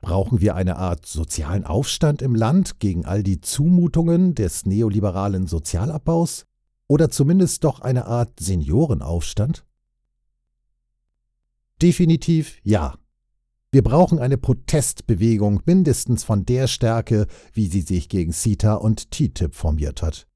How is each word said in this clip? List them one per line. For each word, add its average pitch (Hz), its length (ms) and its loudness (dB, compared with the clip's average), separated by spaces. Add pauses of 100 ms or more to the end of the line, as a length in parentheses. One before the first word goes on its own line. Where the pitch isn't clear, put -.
Brauchen 98 400 0
wir 104 140 0
eine 90 200 -2
Art 90 300 -6
sozialen 80 580 -6
Aufstand 143 580 -2
im 127 140 0
Land 127 460 0
gegen 90 240 -2
all 101 180 -2
die 95 160 0
Zumutungen 170 960 2
des - 300 -4
neoliberalen 98 840 0
Sozialabbaus? 151 960 -4 (440)
Oder 147 200 4
zumindest 170 540 2
doch 151 160 -2
eine 123 260 -2
Art 120 360 -4
Seniorenaufstand? 87 1200 -2 (2250)
Definitiv 165 840 2
ja. 95 320 0 (760)
Wir 135 120 6
brauchen 151 360 4
eine 127 180 0
Protestbewegung 107 1300 0
mindestens 156 580 2
von 101 200 0
der 127 220 0
Stärke, 113 600 0 (260)
wie 107 140 0
sie 90 140 0
sich 90 280 -4
gegen 85 240 -2
ceta 104 400 0
und 107 380 -2
ttip - 440 -2
formiert 76 460 -4
hat. - 240 -6 (100)